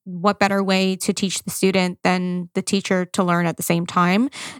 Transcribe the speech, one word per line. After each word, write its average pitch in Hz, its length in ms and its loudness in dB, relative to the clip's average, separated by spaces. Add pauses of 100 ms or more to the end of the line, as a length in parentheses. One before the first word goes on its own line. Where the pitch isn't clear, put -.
what 185 360 0
better 196 220 2
way 190 360 2
to 196 160 0
teach - 300 -4
the - 80 -8
student 185 520 0
than 180 500 0
the 190 80 -2
teacher 185 440 0
to 190 180 0
learn 175 220 2
at 165 100 -2
the - 80 -10
same 170 220 0
time? 190 440 2 (300)